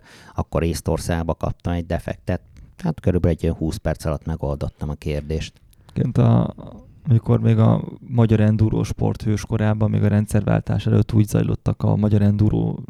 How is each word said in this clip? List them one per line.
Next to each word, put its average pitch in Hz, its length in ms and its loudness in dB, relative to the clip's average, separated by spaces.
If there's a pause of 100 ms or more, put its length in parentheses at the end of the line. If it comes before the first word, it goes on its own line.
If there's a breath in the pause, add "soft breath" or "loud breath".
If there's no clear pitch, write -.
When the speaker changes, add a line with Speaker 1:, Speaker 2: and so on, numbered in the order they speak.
(360 loud breath)
Speaker 1:
akkor - 280 -4
Észtországba 82 680 -2
kaptam - 400 -6
egy 85 120 -4
defektet. 87 560 -6 (360)
Hát 170 220 -4
körülbelül 87 380 0
egy - 60 -12
olyan 82 140 2
húsz 78 180 -2
perc - 300 -4
alatt 76 200 -4
megoldottam 73 640 -6
a 73 40 -4
kérdést. 76 600 -6 (360)
Speaker 2:
Egyébként 120 280 -2
a, 117 360 4 (560)
amikor 117 300 4
még 113 180 2
a 113 260 4 (160)
magyar 113 400 2
enduro 110 440 2
sport 107 380 -4
hős 107 240 -2
korában, 107 440 0
még 104 140 0
a 104 40 4
rendszerváltás 107 800 0
előtt 110 280 2
úgy 107 140 4
zajlottak 110 560 -2
a 107 120 2
magyar 104 260 2
enduro 107 540 2 (140)